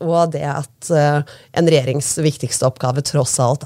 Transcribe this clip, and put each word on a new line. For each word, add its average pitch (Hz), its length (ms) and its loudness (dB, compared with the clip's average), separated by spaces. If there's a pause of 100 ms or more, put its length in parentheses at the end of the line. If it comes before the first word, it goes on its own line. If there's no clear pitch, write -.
og 170 320 0
det 147 100 -4
at, 147 480 -6
eh, 147 320 2 (320)
en 170 120 2
regjerings 139 520 0
viktigste 147 480 -2
oppgave 131 360 -2
tross - 360 -2
alt 135 280 2